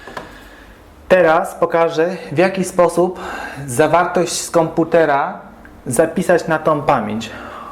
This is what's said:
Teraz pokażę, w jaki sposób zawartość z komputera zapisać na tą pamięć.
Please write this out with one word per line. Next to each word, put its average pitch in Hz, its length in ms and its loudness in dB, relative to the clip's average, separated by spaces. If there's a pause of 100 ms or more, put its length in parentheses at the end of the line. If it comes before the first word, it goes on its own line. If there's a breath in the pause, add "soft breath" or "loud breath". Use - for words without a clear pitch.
(1080 loud breath)
Teraz 175 480 4
pokażę, 165 600 0 (160)
w 139 60 -6
jaki 190 260 2
sposób 180 560 2 (480 loud breath)
zawartość 160 760 0
z - 100 -10
komputera 160 880 2 (460)
zapisać 165 640 0
na 156 120 0
tą 156 220 0
pamięć. 113 480 -2 (420 loud breath)